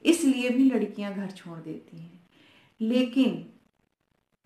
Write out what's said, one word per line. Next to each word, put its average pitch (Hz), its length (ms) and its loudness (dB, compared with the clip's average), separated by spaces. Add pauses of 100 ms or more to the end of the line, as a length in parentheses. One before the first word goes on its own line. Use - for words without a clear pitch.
इसलिए 262 440 2
भी 262 160 4
लड़कियां 208 480 0
घर 190 160 -8
छोड़ 170 280 -16
देती 160 400 -14
हैं। 165 220 -20 (600)
लेकिन 240 680 0 (1000)